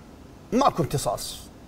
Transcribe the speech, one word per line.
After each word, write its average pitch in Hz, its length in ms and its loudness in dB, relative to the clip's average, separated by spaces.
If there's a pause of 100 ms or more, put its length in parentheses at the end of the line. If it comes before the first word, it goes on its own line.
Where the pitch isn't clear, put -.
(540)
ماكو 240 300 4
امتصاص. - 560 -2 (280)